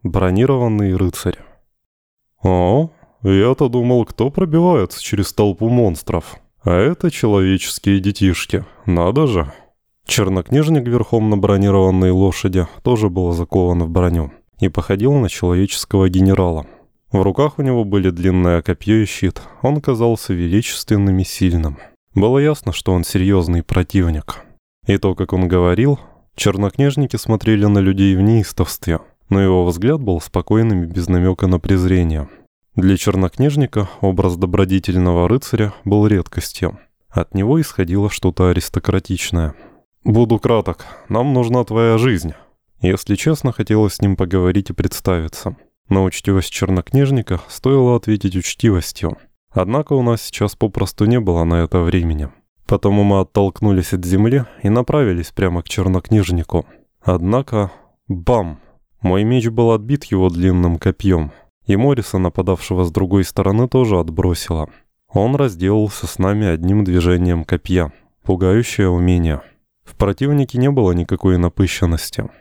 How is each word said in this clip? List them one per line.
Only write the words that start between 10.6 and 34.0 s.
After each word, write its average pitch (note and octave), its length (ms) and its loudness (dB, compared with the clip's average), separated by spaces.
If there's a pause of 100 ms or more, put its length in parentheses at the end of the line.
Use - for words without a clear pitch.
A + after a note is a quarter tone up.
верхом A2+ 400 0
на G#2 80 2
бронированной F#2+ 760 2
лошади F#2 540 0 (160)
тоже A2 280 0
был F2 220 -2
закован F2 520 0
в D#2+ 60 -6
броню E2+ 420 0 (260)
и F#2+ 120 0
походил G#2+ 420 0
на C3 160 2
человеческого F#2+ 800 0
генерала. F#2 580 2 (440)
В G2 100 2
руках G2+ 380 0
у D3 40 -4
него B2 220 0
были F#2+ 240 0
длинное F2 540 2
копьё G#2+ 400 0
и - 20 2
щит. - 380 -4 (180)
Он C#3+ 220 -2
казался A#2 500 -2
величественным F#2+ 840 0
и F#2 60 0
сильным. E2 520 -2 (380)
Было A2+ 240 2
ясно, C#3+ 340 -2
что - 200 -2
он F2 120 0
серьёзный F#2 580 0
противник. F2 720 -2 (500)
И G2 100 2
то, F#2+ 180 0
как F#2+ 200 -4
он F#2 120 0
говорил, F2+ 520 2 (360)
чернокнижники A#2 840 -2
смотрели G#2+ 500 0
на G2+ 120 4
людей F#2+ 380 2
в F#2 40 0
неистовстве, G2 800 0 (280)
но G2 120 2
его F#2 240 4
взгляд G2 360 0
был F#2 200 -2
спокойным G#2 640 0
и - 20 -6
без F2 220 -6
намёка F#2 380 0
на F2+ 120 2
презрение. F2+ 680 0 (460)
Для F#2+ 220 2
чернокнижника G#2+ 920 -2 (120)